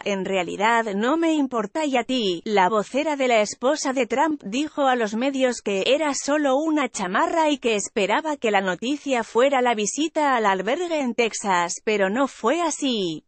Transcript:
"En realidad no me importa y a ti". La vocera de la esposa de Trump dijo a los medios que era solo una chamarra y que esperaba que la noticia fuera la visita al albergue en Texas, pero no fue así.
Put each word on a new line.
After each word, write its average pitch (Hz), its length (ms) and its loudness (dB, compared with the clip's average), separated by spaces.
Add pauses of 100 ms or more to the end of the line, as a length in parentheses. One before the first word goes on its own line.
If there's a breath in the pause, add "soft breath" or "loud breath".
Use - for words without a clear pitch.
"En 196 180 -2
realidad 190 680 0
no 240 240 0
me 330 160 2
importa 269 540 -2
y 254 100 0
a 233 60 0
ti". 202 420 -2
La 196 240 4
vocera 254 460 0
de 262 120 0
la 226 140 4
esposa 269 500 -2
de 254 140 0
Trump 285 400 0
dijo 277 400 -2
a 254 100 4
los 220 200 -2
medios 262 480 0
que 196 240 -2
era 294 260 2
solo 277 440 0
una 302 300 0
chamarra 302 600 0
y 285 80 0
que 226 160 0
esperaba 226 640 -2
que 220 140 -2
la 202 100 4
noticia 240 640 -2
fuera 254 400 2
la 240 100 2
visita 277 640 0
al 220 100 2
albergue 240 540 0
en 240 160 -2
Texas, 185 720 0
pero 202 260 2
no 262 160 0
fue 294 340 -2
así. 220 680 -2